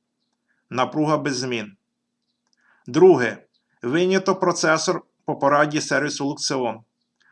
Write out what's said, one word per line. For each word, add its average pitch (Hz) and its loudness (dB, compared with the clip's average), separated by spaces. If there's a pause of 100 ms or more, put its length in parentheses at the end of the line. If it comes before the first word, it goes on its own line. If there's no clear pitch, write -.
(720)
Напруга 147 -2
без 139 -6
змін. 120 -8 (1120)
Друге. 135 4 (440)
Винято 185 0
процесор 165 0 (220)
по 147 -4
пораді 147 2
сервісу 143 -4
Luxeon. 123 -6 (520)